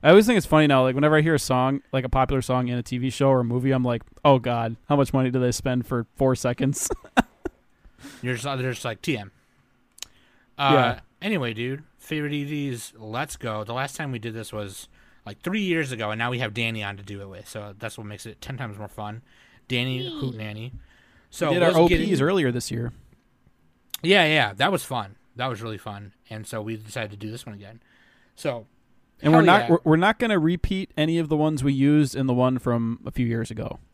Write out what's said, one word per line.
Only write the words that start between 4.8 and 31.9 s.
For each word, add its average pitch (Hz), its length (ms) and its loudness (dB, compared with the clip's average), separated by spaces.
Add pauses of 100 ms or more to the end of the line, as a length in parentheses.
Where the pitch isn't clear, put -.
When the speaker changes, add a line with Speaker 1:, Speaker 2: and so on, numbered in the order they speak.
Speaker 1:
how 147 80 4
much 139 180 2
money 131 160 2
do 127 100 0
they 123 120 2
spend 123 340 -2
for 120 280 -4
four 131 220 2
seconds?" - 540 -2 (260)
<laughs> - 1040 -8
Speaker 2:
You're 123 120 -2
just, 117 100 -8
they're 131 280 -4
just - 120 -10
like, 113 180 -6
"T 151 140 -2
M." 101 140 -12 (1300)
Uh, 139 140 2
Speaker 1:
Yeah. 123 280 2 (220)
Speaker 2:
anyway, 160 320 -2
dude, 127 300 -8 (140)
favorite 147 340 -6
E 147 120 -4
Ds, 143 540 -8
let's 113 380 -8
go. 107 280 -6
The 113 100 -10
last 131 220 -8
time 143 160 -8
we 123 60 -8
did 110 160 -10
this 110 180 -12
was, 101 360 -12 (380)
like, 104 140 -16
three 202 220 -4
years 165 280 -2
ago, 110 200 -6
and 107 80 -6
now 117 120 -2
we 123 80 -4
have 117 160 -4
Danny 113 280 -4
on 101 140 -8
to 101 60 -16
do 101 200 -14
it 98 60 -16
with, 95 200 -18
so 104 300 -14
that's 107 200 -12
what 110 80 -14
makes 104 200 -14
it 110 140 -18
ten 135 160 -12
times 113 220 -12
more 104 100 -14
fun. 107 340 -12 (460)
Danny 127 340 -2
Speaker 3:
Yay. 349 80 -8
Speaker 2:
Hootenanny. 117 640 -10 (580)
So - 180 -4
Speaker 1:
We 139 60 2
did 175 80 2
our 175 100 6
Speaker 2:
let's 170 160 6
get 170 120 4
Speaker 1:
O - 120 0
Ps 143 80 0
Speaker 2:
in- 139 60 2
Speaker 1:
earlier 165 260 0
this 120 180 -6
year. 117 220 -6 (1120)
Speaker 2:
Yeah, 180 240 6
yeah, 143 280 2
that 135 160 0
was 185 140 -2
fun. 107 320 -6 (200)
That 123 100 -4
was 113 160 -6
really 110 160 -8
fun, 101 340 -14 (180)
and 107 160 -12
so 113 160 -8
we 110 140 -8
decided 107 360 -10
to 104 40 -16
do 107 140 -12
this 123 160 -14
one 110 100 -14
again. 101 240 -20 (560)
So, 120 300 -6 (560)
Speaker 1:
And 151 100 6
we're 165 60 10
Speaker 2:
hell 160 80 8
Speaker 1:
not, 185 160 8
Speaker 2:
yeah. - 80 -2
Speaker 1:
we're, 170 140 6
we're 156 120 6
not 185 240 2
gonna 220 180 2
repeat 175 580 0
any 160 220 0
of 160 100 -2
the 156 80 0
ones 151 280 0
we 139 80 2
used 139 420 4